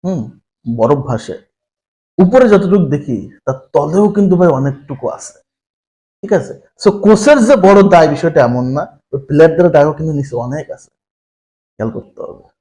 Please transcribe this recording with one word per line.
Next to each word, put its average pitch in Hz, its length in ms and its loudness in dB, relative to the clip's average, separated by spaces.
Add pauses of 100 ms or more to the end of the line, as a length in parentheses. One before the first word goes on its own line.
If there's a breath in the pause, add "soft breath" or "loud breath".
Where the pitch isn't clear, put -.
হুম, 175 340 -8 (380)
বরফ 117 200 0
ভাসে, 120 360 -8 (840)
উপরে 233 320 2
যতটুকু 185 400 2
দেখি 127 400 -8 (160)
তার - 280 -8
তলেও 160 360 0
কিন্তু 202 260 0
ভাই 175 120 2
অনেকটুকু 139 640 -4
আছে, - 240 -14 (880)
ঠিক 202 120 -4
আছে? - 280 -6 (240)
So 196 60 4
কোচের 220 540 2
যে 269 100 4
বড় 202 340 4
দায় 165 180 4
বিষয়টা 151 360 0
এমন 123 220 -2
না, 139 340 -8 (120)
ওই 139 80 -8
প্লেয়ারদের 165 520 2
দায়ও 151 220 2
কিন্তু 156 200 -8
নিচে 139 220 -8
অনেক 123 340 -10
আছে, - 200 -20 (880)
খেয়াল 110 140 -8
করতে - 300 -18
হবে। - 220 -18 (180)